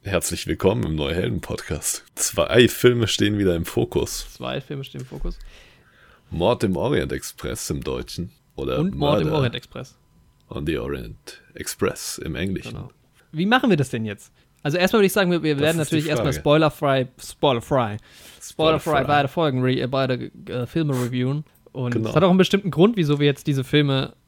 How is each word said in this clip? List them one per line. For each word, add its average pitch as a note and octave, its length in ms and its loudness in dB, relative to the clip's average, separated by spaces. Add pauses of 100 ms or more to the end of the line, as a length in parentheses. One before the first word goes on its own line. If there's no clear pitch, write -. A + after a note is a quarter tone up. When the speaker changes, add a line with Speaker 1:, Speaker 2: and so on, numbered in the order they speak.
Speaker 1:
Herzlich F2+ 380 -2
willkommen G2+ 380 0
im D#2 100 -2
Neue D2+ 180 -2
Helden - 260 -2
Podcast. - 640 -6 (120)
Zwei - 520 4
Filme A#2+ 400 2
stehen G#2 300 0
wieder F#2+ 180 2
im E2 80 -2
Fokus. - 720 -2
Speaker 2:
Zwei B2+ 260 -8
Filme C#3 240 -10
stehen C3+ 180 -14
im B2+ 60 -12
Fokus. C#3 300 -8 (920)
Speaker 1:
Mord F#2 320 2
im F#2+ 140 2
Orient E2+ 340 0
Express - 580 -8
im C#2 140 -4
Deutschen. C2 480 -8 (240)
Oder C2+ 240 -4
Speaker 2:
Und F3+ 160 -2
Mord C#3+ 260 2
im D#3 60 0
Speaker 1:
Murder D#3 100 0
Speaker 2:
Orient B2+ 180 0
Express. - 400 -14 (540)
Speaker 1:
on C#2+ 160 -8
the D2+ 140 -2
Orient A#1+ 640 -10 (100)
Express - 640 -6
im - 160 -8
Englischen. F#2+ 400 -6
Speaker 2:
Genau. - 160 -12 (420)
Wie D#3+ 140 -2
machen B3 240 2
wir F3 80 6
das C#3 140 0
denn A2+ 120 -4
jetzt? G#2 300 -8 (300)
Also D#3 160 -2
erstmal F#3 220 4
würde G3 40 6
ich F#3+ 80 2
sagen, F#3+ 160 2
wir, E3+ 140 0
wir D3+ 100 2
Speaker 1:
Das C#3 80 0
Speaker 2:
werden D#3+ 180 2
Speaker 1:
ist D3 120 -2
die E3 60 0
Speaker 2:
natürlich D#3 120 0
erstmal C3+ 240 0
Speaker 1:
Frage. D3+ 80 -4
Speaker 2:
spoilerfrei, D3 680 2 (140)
spoilerfrei, A#2+ 760 0 (440)
spoilerfrei D#3+ 400 0
Speaker 1:
Spoilerfrei. D3 220 2
Speaker 2:
beide C#3+ 240 2
Folgen C3 340 0
re-, B2+ 180 2
äh, B2 80 -2
beide, B2+ 440 -2 (160)
äh, A#2+ 180 -6
Filme D3 340 0
reviewen. B2+ 440 -2 (280)
Und B2 200 -4
Speaker 1:
Genau. A2+ 180 -2
Speaker 2:
es A2+ 60 -2
hat D#3 80 6
auch F#3+ 60 6
einen F#3 100 6
bestimmten F#3+ 320 2
Grund, G3+ 260 4
wieso D3 220 2
wir D3 80 4
jetzt C#3+ 180 0
diese C3+ 180 0
Filme C#3 520 2 (120)